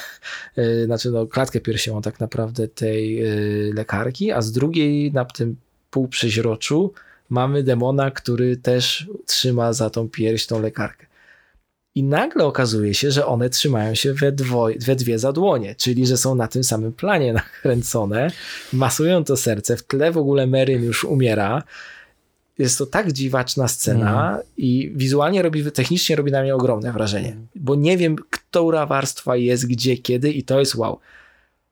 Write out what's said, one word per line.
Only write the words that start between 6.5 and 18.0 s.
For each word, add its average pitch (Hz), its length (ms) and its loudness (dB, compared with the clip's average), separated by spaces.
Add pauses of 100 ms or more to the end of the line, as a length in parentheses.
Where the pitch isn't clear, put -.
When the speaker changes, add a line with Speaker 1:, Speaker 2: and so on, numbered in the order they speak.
Speaker 1:
mamy 135 320 2
demona, 131 480 2
który 123 460 0
też 123 500 0 (200)
trzyma 120 460 0
za 110 180 0
tą 113 180 -4
pierś 110 380 -2
tą 113 140 -2
lekarkę. 107 460 -6 (880)
I 139 60 0
nagle 165 420 2
okazuje 110 500 2
się, 143 160 0
że 139 160 2
one 123 240 0
trzymają 113 440 0
się 139 200 0
we 143 180 2
dwoje, 123 460 0
we 127 180 2
dwie 120 220 0
za 131 140 0
dłonie, 143 420 0
czyli 127 320 0
że 127 100 4
są 131 180 0
na 117 140 0
tym 127 160 -2
samym 113 280 -2
planie 160 420 0
<laughs> 113 80 0
nakręcone, 120 880 0 (420)